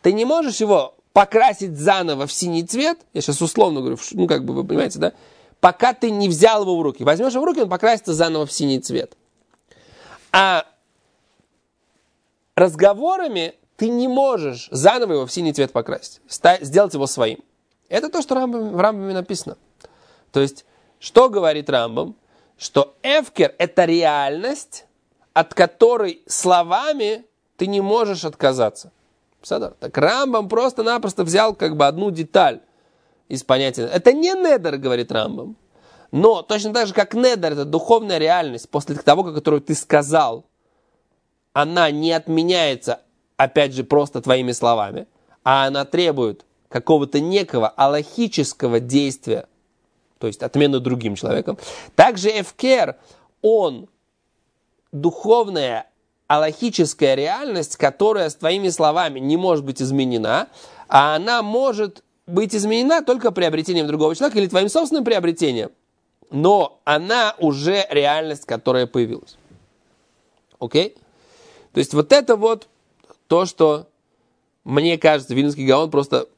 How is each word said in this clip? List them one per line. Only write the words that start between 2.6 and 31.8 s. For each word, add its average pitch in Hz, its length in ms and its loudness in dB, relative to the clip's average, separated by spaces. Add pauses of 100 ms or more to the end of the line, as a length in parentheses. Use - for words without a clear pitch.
цвет, 294 360 -4 (140)
я 151 80 -6
сейчас 147 200 -4
условно 165 400 -2
говорю, 127 160 -6
в - 60 -16
ш-, - 120 -16
ну, 180 120 -2
как 135 180 -2
бы, 127 80 -8
вы 135 100 -6
понимаете, 143 360 -6
да? 170 140 -4 (460)
Пока 226 340 4
ты 233 160 -2
не 202 200 0
взял 208 320 6
его 180 160 -2
в 165 40 -2
руки. 135 220 -4
Возьмёшь 190 300 2
его 262 100 -2
в - 20 -2
руки, 320 160 0
он 196 80 -2
покрасится 196 440 0
заново 156 320 -2
в 147 60 -14
синий 139 280 -2
цвет. - 360 -8 (1160)
А 185 340 2 (1900)
разговорами 202 1000 0 (200)
ты 220 140 -2
не 240 180 -2
можешь 233 640 -2
заново 196 420 2
его 135 120 -2
в 123 60 -14
синий 165 220 -4
цвет 139 180 -2
покрасить, - 560 -8
ста-, 180 340 2
сделать 175 320 2
его 139 140 -4
своим. 113 320 -2 (500)
Это 233 200 -4
то, 339 120 -4
что 269 140 -4
Рамбам, 233 380 -4
в 175 60 -4
Рамбаме 196 340 -2
написано. 185 440 -10 (760)
То 139 100 0
есть, 139 240 -4 (340)
что 254 300 4
говорит 156 400 -2
Рамбам? 120 460 -2 (420)
Что - 460 0
эфкер — 269 540 0
это 175 280 2
реальность, 165 1000 -2 (480)
от 160 200 0
которой 202 720 2
словами 214 1000 -2 (320)
ты 185 100 -2
не 202 140 -2
можешь 202 440 -2
отказаться. 131 680 -2 (500)
Псадар. - 380 -6
Так 127 180 -8
Рамбам 220 520 0
просто-напросто 226 720 -2
взял 196 320 0
как 156 220 -4
бы 143 100 4